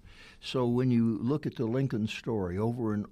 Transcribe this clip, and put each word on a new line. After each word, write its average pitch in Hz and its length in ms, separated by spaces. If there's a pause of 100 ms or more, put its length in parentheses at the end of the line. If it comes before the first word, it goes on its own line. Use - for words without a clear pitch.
(380)
So 127 280
when 123 240
you 113 320
look 143 240
at 113 100
the 120 80
Lincoln 123 420
story 95 520
over 117 340
and 104 180